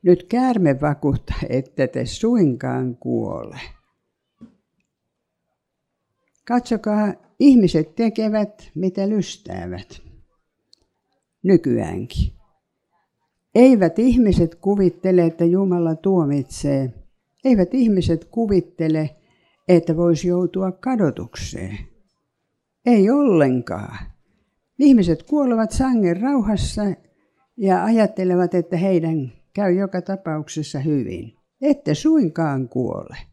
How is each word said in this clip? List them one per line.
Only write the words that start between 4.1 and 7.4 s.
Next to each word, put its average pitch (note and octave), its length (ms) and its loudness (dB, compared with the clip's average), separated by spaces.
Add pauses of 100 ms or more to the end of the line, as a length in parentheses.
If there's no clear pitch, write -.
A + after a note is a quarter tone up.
Katsokaa, G#3+ 720 -2 (240)
ihmiset G3+ 560 4